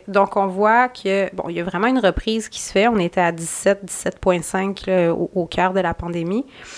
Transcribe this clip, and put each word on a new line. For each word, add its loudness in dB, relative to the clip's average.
donc, 2
on 2
voit 4
que, -2
bon, -6
il -6
y -4
a -4
vraiment 0
une 2
reprise 0
qui -12
se -10
fait. 4
On 4
était 0
à 2
dix-sept, -2
dix-sept -8
point 2
cinq, -4
là, 2
au, -2
au -2
cœur 0
de 0
la 0
pandémie. -4